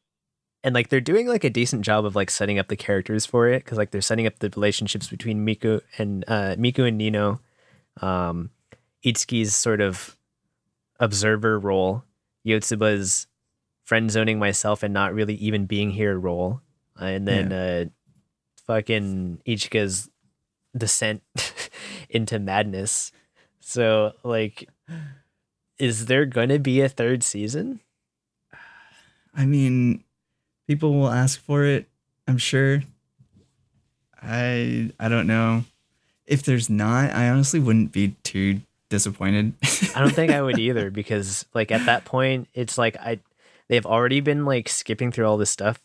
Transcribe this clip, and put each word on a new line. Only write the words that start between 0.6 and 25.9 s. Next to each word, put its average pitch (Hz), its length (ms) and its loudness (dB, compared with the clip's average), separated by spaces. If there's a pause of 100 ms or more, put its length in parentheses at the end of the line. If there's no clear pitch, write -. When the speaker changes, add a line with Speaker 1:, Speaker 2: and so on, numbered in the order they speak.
Speaker 1:
and, 131 100 2
like, 120 140 2
they're 135 140 4
doing, 202 260 2
like, 233 160 2
a 127 60 2
decent 117 320 0
job 107 240 2
of, 101 100 -2
like, 98 140 0
setting 101 280 -2
up 95 100 -2
the 101 80 -4
characters 104 500 -2
for 120 220 4
it, 127 180 0
'cause, 117 100 -8
like, 104 140 0
they're 101 100 -4
setting 113 260 0
up - 120 -4
the 107 180 -2
relationships 104 520 0
between 107 380 -4
Miku 110 360 0 (160)
and, 101 280 -4
uh, 98 300 -2
Miku 123 320 2
and 110 80 0
Nino, 107 440 0 (600)
um, 87 480 -2 (560)
Itsuki's 113 500 -2
sort 107 280 0
of 95 340 -4 (840)
observer 107 600 2
role, 98 440 0 (440)
Yotsuba's 107 800 0 (580)
friend 113 260 0
zoning 110 280 2
myself 104 440 0
and 101 120 -2
not 98 180 0
really 107 220 -2
even 104 320 -2
being 104 240 0
here 101 280 0
role, 90 440 -4 (380)
uh, 92 40 -8
and 98 240 -4
then, 95 220 2
Speaker 2:
Yeah. 95 80 -4
Speaker 1:
uh, 87 260 -2 (800)
fucking 98 800 -2
Ichika's 101 640 -2 (680)
descent 107 460 -2 (120)
<laughs> - 760 -12
into 113 300 -2
madness. 98 720 -2 (500)
So, 110 520 2 (100)
like, 113 460 -4 (1080)
is 117 280 -2